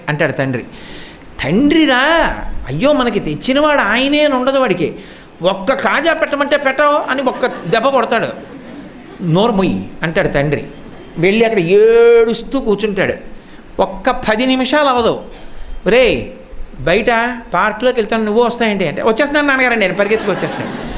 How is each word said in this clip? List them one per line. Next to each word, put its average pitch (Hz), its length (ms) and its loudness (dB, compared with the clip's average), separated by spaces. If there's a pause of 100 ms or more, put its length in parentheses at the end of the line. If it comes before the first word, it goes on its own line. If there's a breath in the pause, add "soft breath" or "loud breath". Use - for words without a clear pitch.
అంటాడు 151 220 0
తండ్రి. 127 340 -4 (800 loud breath)
తండ్రిరా, 277 920 2 (320)
అయ్యో 185 260 2
మనకి 240 260 0
తెచ్చినవాడు 262 600 0
ఆయనే 262 440 2
అని 294 100 2
ఉండదు 254 240 0
వాడికి. 220 380 0 (460 loud breath)
"ఒక్క 190 320 0
కాజా 269 400 0
పెట్టమంటే 285 440 0
పెట్టవు" 294 540 0
అని 262 100 -2
ఒక్క 254 240 -2
దెబ్బ 226 420 -2
కొడతాడు. 233 400 0 (960)
"నోరు 185 280 4
మొయ్యి" 180 380 0 (140)
అంటాడు 165 240 0
తండ్రి. 147 360 0 (540)
వెళ్ళి 196 280 4
అక్కడ 226 140 2
ఏడుస్తూ 226 1000 4
కూర్చుంటాడు. 196 540 0 (680 loud breath)
ఒక్క - 280 -2
పది 220 360 0
నిమిషాలు 262 420 2
అవ్వదు, 233 340 0 (640 loud breath)
"రే 190 480 2 (480)
బయట 196 280 0 (440)
పార్క్లోకి 214 460 0
వెళ్తాను, 220 240 -2
నువ్వు 214 200 2
వస్తాయంటే" 214 440 0
అంటే, - 140 -4
"వచ్చేస్తున్నాను 294 460 2
నాన్నగారండి" 254 380 2
అని 180 80 0
పరిగెత్తుకు 208 380 0
వచ్చేస్తాడు. 156 380 -4 (280)